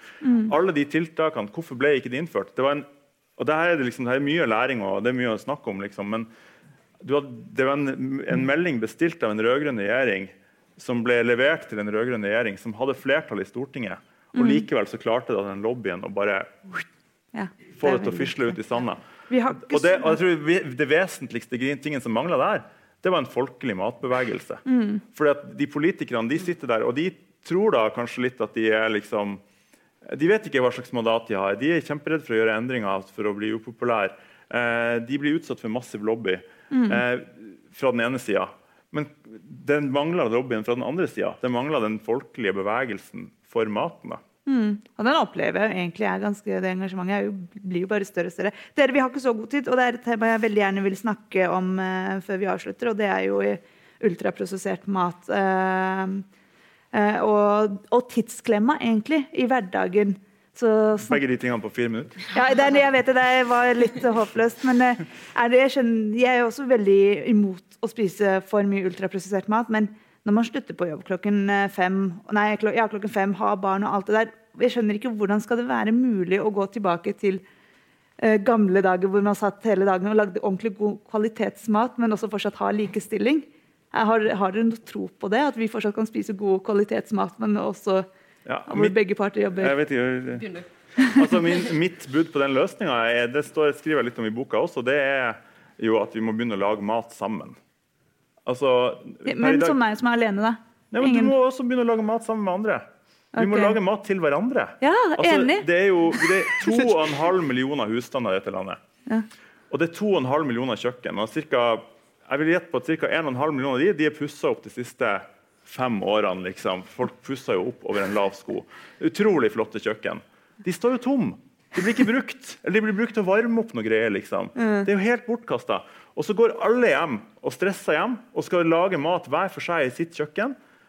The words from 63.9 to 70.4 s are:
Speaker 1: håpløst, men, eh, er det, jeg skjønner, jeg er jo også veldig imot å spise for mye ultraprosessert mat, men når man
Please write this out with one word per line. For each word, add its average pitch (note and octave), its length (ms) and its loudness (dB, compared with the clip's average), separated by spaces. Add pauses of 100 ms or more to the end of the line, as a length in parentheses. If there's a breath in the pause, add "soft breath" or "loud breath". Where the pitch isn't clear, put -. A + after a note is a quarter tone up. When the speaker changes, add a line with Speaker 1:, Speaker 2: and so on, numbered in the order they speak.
Speaker 1:
håpløst, A3+ 600 2
men, B3 160 4
eh, B3 220 4 (340 loud breath)
er A#3+ 160 2
det, B3 60 10
jeg C4 160 6
skjønner, A3+ 420 2
jeg B3 160 4
er B3 80 4
jo A#3+ 80 4
også B3+ 220 -6
veldig G3 580 6
imot G3+ 540 2
å A3 80 -4
spise G3 540 0
for G#3 180 2
mye G3 260 0
ultraprosessert F#3+ 600 -4
mat, A3 200 0
men G#3+ 220 0 (360 loud breath)
når G#3 60 2
man A3+ 120 4